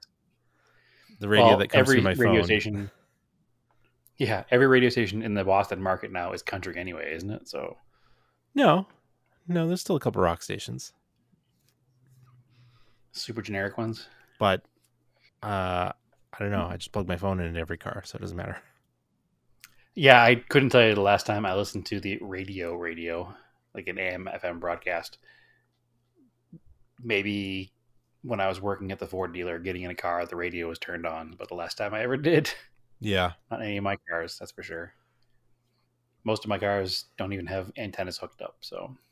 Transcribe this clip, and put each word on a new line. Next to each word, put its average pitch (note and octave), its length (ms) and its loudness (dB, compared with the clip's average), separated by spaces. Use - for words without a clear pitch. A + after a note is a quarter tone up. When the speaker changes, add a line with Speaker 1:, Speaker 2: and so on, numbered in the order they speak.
Speaker 1:
The G#2 100 -6
radio G#2+ 200 10
Speaker 2:
Well, A#2+ 100 8
Speaker 1:
that - 100 2
comes C#3+ 120 6
Speaker 2:
every C3 160 6
Speaker 1:
through G#2+ 80 6
my F#2+ 80 4
Speaker 2:
radio A2+ 280 4
Speaker 1:
phone. F2 40 2
Speaker 2:
station G2+ 460 0
yeah, G#2+ 320 -2
every B2+ 160 8
radio B2+ 240 6
station G#2+ 320 -2
in A2 120 -4
the G2 100 0
Boston F#2+ 380 0
market F#2 300 -4
now F2+ 200 -6
is F2+ 100 -10
country F#2 340 -8
anyway, E2 380 -8
isn't F#2+ 160 -8
it? - 180 -12
So - 280 -10
Speaker 1:
No. G3 320 4
No, E3+ 180 0
there's F3+ 140 -2
still F#3 160 -2
a C#3 40 -4
couple G2 220 0
rock E2+ 200 2
stations. G#2 500 -10
Speaker 2:
Super A2 320 -10
generic G2 340 -4
ones? A2+ 300 -6
Speaker 1:
But, F#2+ 240 2
uh, F#2 480 -2
I - 60 -14
don't G#2 140 -4
know. F2+ 140 0
I F2+ 100 -8
just - 160 -14
plug G2 160 -4
my F2+ 80 -2
phone F#2 240 -2
in E2+ 160 -4
every E2 200 -6
car, G2 280 -10
so - 120 -16
it F#2 40 -14
doesn't F#2 160 -10
matter. F#2 220 -10
Speaker 2:
Yeah, C3 280 10
I A#2+ 140 8
couldn't C3+ 340 2
tell A#2+ 160 8
you A2 80 6
the G#2 60 2
last G2 260 4
time G#2+ 180 0
I F#2 100 -2
listened G2 320 -4
to G2+ 140 -6
the G2+ 220 -6
radio F#2+ 520 -8
radio, E2+ 600 -8
like F#2 140 -10
an F#2+ 100 -8
A F#2+ 40 -6
M F#2 300 -6
F F#2 120 -10
M F2 160 -8
broadcast. E2+ 580 -6
Maybe G2 720 -2
when A#2 180 -6
I G2 80 0
was F#2 120 -4
working G2 320 -6
at F#2+ 60 -10
the F#2+ 80 -8
Ford F#2 260 -6
dealer, F2 260 -8
getting F2+ 240 -8
in F2+ 80 -10
a F2+ 40 -12
car, F2 300 -4
the F2 120 -10
radio F2 320 -6
was E2 100 -10
turned E2+ 260 -10
on, D#2+ 320 -10
but G2 120 -14
the F2+ 80 -12
last E2+ 200 -10
time G#2 180 -6
I A2 80 -4
ever B2 140 -2
did. D3 420 2
<laughs> - 60 -20
Speaker 1:
Yeah. F#2 280 0
Speaker 2:
Not A2+ 120 -6
any G#2 160 -4
of G2 40 -4
my G2 140 -2
cars, E2+ 300 -6
that's F#2 140 -16
for F2 100 -18
sure. E2 320 -12
Most A2 220 -2
of G#2+ 40 -6
my G2+ 80 0
cars G2 500 -2
don't G2 140 -6
even F#2 160 -8
have F#2 280 -8
antennas F#2+ 400 -8
hooked - 260 -16
up, - 180 -14
so - 360 -14